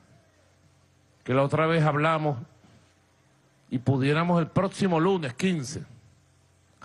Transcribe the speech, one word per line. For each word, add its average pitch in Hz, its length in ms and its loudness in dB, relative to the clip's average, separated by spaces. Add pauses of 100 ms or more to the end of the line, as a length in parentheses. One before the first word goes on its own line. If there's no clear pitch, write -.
(1300)
que 123 80 -4
la 135 100 4
otra 156 220 0
vez 165 180 2
hablamos 151 540 0 (1300)
y - 100 -4
pudiéramos 151 600 0
el 160 80 0
próximo 190 520 0
lunes, 165 340 0
quince. 156 500 -4 (1000)